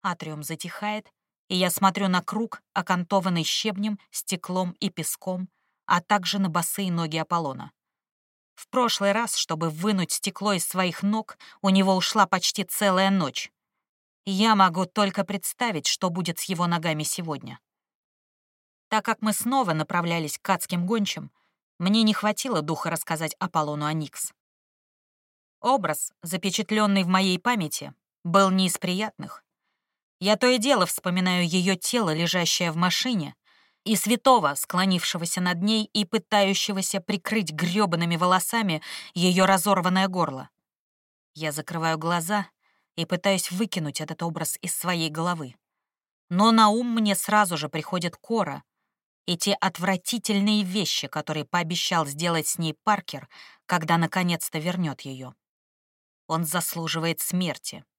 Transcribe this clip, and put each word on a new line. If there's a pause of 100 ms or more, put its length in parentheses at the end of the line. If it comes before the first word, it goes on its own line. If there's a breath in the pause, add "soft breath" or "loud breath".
Атриум
затихает, (380)
и
я
смотрю
на
круг, (120)
окантованный
щебнем, (120)
стеклом
и
песком, (380)
а
также
на
босые
ноги
Аполлона. (840)
В
прошлый
раз,
чтобы
вынуть
стекло
из
своих
ног, (240 loud breath)
у
него
ушла
почти
целая
ночь. (760)
Я
могу
только
представить,
что
будет
с
его
ногами
сегодня. (1300)
Так
как
мы
снова
направлялись
к
адским
гончим, (480)
мне
не
хватило
духа
рассказать
Аполлону
о
Никс. (1300)
Образ, (100)
запечатлённый
в
моей
памяти, (300)
был
не
из
приятных. (720)
Я
то
и
дело
вспоминаю
её
тело,
лежащее
в
машине, (500 soft breath)
и
святого,
склонившегося
над
ней
и
пытающегося
прикрыть
грёбаными
волосами (320 loud breath)
её
разорванное
горло. (840)
Я
закрываю
глаза — (480)
и
пытаюсь
выкинуть
этот
образ
из
своей
головы. (720)
Но
на
ум
мне
сразу
же
приходит
Кора (640)
и
те
отвратительные
вещи,
которые
пообещал
сделать
с
ней (100)
Паркер, (380 loud breath)
когда
наконец-то
вернёт
её. (920)
Он
заслуживает
смерти. (140)